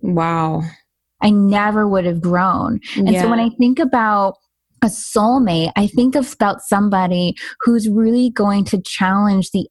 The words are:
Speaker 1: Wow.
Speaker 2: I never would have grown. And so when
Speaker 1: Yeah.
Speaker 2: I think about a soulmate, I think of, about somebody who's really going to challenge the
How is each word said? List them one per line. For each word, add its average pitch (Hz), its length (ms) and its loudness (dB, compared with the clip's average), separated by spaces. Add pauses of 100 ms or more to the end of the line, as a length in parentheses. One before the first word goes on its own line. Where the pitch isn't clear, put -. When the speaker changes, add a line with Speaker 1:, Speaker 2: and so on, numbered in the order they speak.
Speaker 1:
Wow. 165 640 -2 (600)
Speaker 2:
I 214 80 4
never 208 560 2
would 190 180 0
have 175 160 -2
grown. 180 600 0 (160)
And 196 200 2
so 185 140 0
when 233 80 2
Speaker 1:
Yeah. 233 80 0
Speaker 2:
I 233 120 0
think 247 200 2
about 214 560 0 (480)
a 240 40 2
soulmate, 208 880 0
I 202 100 0
think 247 280 0
of, 269 180 -2
about 202 300 -2
somebody 185 720 0 (260)
who's 233 260 2
really 226 440 2
going 202 340 0
to 190 160 -2
challenge 196 680 0
the 185 200 -4